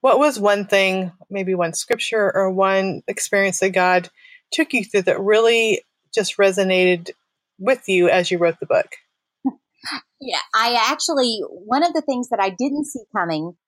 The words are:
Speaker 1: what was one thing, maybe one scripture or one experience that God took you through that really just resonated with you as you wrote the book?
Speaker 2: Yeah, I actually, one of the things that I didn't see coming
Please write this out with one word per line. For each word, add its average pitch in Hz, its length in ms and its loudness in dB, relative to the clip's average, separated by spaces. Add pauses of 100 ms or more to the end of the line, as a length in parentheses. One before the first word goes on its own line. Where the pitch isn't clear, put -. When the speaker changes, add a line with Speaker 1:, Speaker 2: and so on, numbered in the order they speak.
Speaker 1:
what 254 160 4
was 277 220 2
one 202 260 2
thing, 190 460 0 (180)
maybe 190 260 -4
one 170 180 -2
scripture - 600 -2
or 190 140 0
one 190 580 0
experience 196 520 -2
that 190 100 0
God 180 400 0 (420)
took - 220 -2
you 233 100 -2
through 196 200 -2
that 180 180 0
really 226 640 2 (300)
just - 240 -2
resonated 185 760 2 (480)
with 240 280 -2
you 180 220 4
as 175 220 2
you 180 60 -2
wrote 170 220 0
the - 60 -10
book? - 220 0 (1300)
Speaker 2:
Yeah, 233 200 -6 (140)
I 233 240 2 (140)
actually, 254 560 0
one 214 360 -2
of 339 100 0
the 320 80 0
things 247 280 -4
that 226 100 -2
I 196 100 2
didn't 277 360 -4
see 240 180 -12 (120)
coming 170 400 -2 (120)